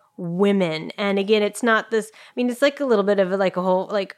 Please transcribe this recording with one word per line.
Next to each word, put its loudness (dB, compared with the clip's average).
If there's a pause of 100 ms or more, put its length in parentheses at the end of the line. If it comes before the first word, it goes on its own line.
(180)
women. 0
And 0
again, 2
it's -4
not 2
this, -4
I -20
mean, -2
it's, -8
like, 2
a -2
little 2
bit 2
of, 2
like, 0
a 0
whole, 0
like, -4